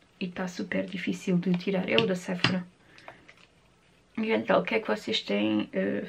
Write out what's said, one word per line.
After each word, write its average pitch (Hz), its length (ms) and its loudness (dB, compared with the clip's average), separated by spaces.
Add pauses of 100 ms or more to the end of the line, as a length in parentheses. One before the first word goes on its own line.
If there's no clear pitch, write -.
(200)
e 190 60 -2
está 185 200 -6
super 190 400 -4
difícil 185 520 0
de 180 180 2
tirar. 190 320 0
É - 80 4
o - 100 6
da 185 80 2
Sephora. 180 500 -2 (1500)
E 220 140 -2
então, 208 300 4
o 175 40 -2
que 220 120 -2
é 220 40 2
que - 60 -8
vocês 214 340 -2
têm, 208 520 0
eh, 202 360 -2